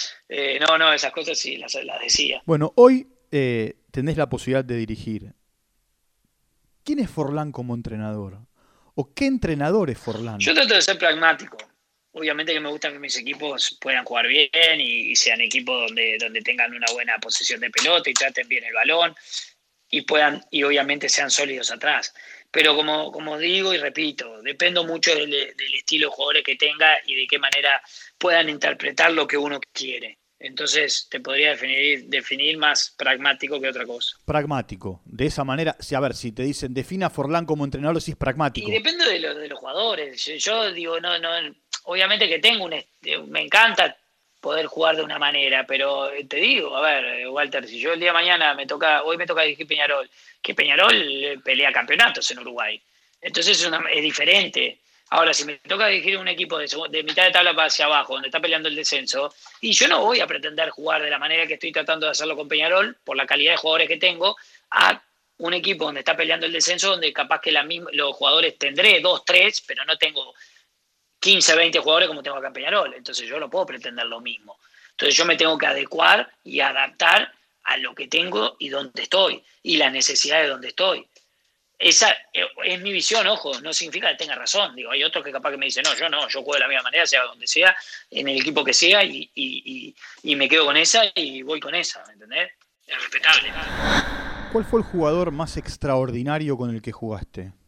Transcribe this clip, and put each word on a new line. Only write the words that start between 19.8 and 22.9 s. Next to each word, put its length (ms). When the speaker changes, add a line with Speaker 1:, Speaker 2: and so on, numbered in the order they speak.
Speaker 1:
y 100
puedan, 500
y 120
obviamente 480
sean 200
sólidos 400
atrás. 440
Pero 240
como, 380